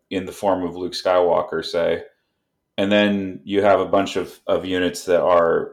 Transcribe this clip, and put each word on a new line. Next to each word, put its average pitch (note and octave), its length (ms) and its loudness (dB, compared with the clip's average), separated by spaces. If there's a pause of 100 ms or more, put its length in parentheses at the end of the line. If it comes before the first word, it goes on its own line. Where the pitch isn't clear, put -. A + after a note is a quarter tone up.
(100)
in F#2 160 -4
the F2 60 -12
form F#2 320 -2
of E2+ 120 -8
Luke F2 160 -6
Skywalker, F2 720 0
say, E2+ 380 -2 (720)
and G2+ 160 -2
then G2+ 520 0
you G2 180 0
have G2 180 4
a F#2 60 -2
bunch G2 300 0
of, F2+ 300 -6
of F2+ 200 -2
units F2+ 400 -2
that F2 160 2
are, E2 500 2